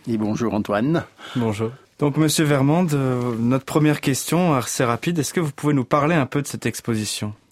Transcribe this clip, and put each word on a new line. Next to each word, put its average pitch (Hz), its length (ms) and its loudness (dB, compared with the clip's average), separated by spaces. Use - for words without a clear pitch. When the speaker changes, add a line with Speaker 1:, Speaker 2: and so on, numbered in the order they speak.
Speaker 1:
et 117 80 0
bonjour 107 380 -2
Antoine. 107 500 0
Speaker 2:
Bonjour. 113 360 -2
Donc 143 180 0
monsieur 156 300 2
Vermande, 147 480 2
euh, 123 440 0
notre 123 280 0
première 151 340 2
question, 156 540 0
assez 131 300 0
rapide, 123 340 0
est-ce 135 160 -4
que 185 60 0
vous 151 120 -2
pouvez 147 220 0
nous 131 100 2
parler 147 300 2
un 139 120 2
peu 143 140 -2
de - 60 -4
cette - 180 -8
exposition ? 107 680 -4